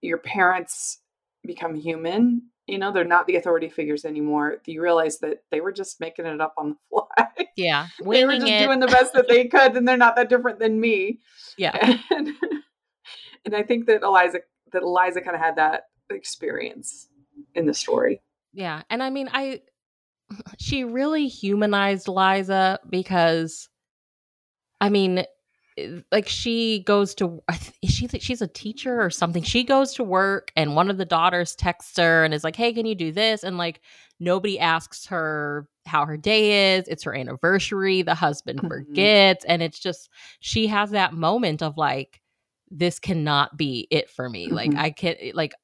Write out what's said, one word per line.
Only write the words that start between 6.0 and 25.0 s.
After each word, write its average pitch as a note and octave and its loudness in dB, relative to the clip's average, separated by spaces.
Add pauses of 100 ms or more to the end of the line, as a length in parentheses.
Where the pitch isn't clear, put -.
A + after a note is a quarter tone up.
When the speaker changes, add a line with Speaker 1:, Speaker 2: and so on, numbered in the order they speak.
Speaker 1:
making E3 -10
it D#3 -8
up D#3+ -4
on D3+ -4
the D3 -10
<laughs> - -20
fly. - 0
Speaker 2:
Yeah, E3 0 (100)
Speaker 1:
They A3+ 4
were C4+ 4
Speaker 2:
winging B3+ 0
Speaker 1:
just A3 2
Speaker 2:
it. G#3 4
Speaker 1:
doing C4+ 2
the B3+ 4
best B3+ 6
that B3+ 4
they A#3+ 6
could, B3+ 6
and B3 2
they're B3+ 4
not A#3 6
that B3 2
different A#3+ 2
than A3 2
me. A3 0 (400)
Speaker 2:
Yeah. A3+ 2
Speaker 1:
<laughs> - -20
And, D4+ 0 (1120)
and G#3 -2
I G#3 0
think A#3 0
that G#3+ 4
Eliza, F3+ 4 (340)
that F#3 0
Eliza F3+ 0
kinda F3 -6
had D#3+ 0
that D#3 0 (200)
experience - -10 (480)
in E3 0
the D3 0
story. - 0 (300)
Speaker 2:
Yeah, E3 -8
and A#3+ -4
I C4 -4
mean, C4+ -6
I, C4+ -4 (680)
<laughs> - -18
she C4 -4
really C#4 0
humanized G3+ 0
Liza F#3+ 2 (100)
because, E3+ 0 (1120)
I G3+ 2
mean, F#3+ 2 (520)